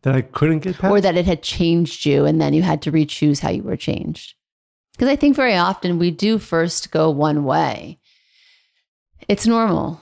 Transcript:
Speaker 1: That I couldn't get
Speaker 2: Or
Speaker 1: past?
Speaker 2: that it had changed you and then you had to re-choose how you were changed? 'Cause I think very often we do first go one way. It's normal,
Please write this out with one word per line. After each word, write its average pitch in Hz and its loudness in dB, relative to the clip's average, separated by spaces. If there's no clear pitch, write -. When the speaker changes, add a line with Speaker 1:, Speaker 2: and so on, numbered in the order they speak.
Speaker 1:
That 135 0
I 131 2
couldn't 156 0
get 185 -6
Speaker 2:
Or 196 0
Speaker 1:
past? 202 4
Speaker 2:
that 175 2
it 175 0
had 180 0
changed 170 0
you 143 2
and 156 2
then 147 0
you 160 2
had 160 0
to 151 -4
re-choose 147 0
how - -4
you - -4
were - -6
changed? - -8
'Cause 247 2
I 277 2
think 285 4
very 247 2
often 175 0
we 175 2
do 202 0
first 170 -2
go 160 2
one 147 0
way. 139 -2
It's 202 0
normal, 208 0